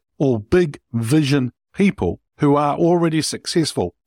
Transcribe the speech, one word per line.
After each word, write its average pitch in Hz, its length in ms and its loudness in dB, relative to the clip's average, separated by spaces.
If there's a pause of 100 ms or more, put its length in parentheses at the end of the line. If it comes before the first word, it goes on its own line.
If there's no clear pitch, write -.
(180)
or 127 220 0
big 175 400 0 (120)
vision 131 600 0 (220)
people 139 460 -2 (180)
who 143 180 2
are 143 200 0
already 165 460 0
successful, - 720 -4 (120)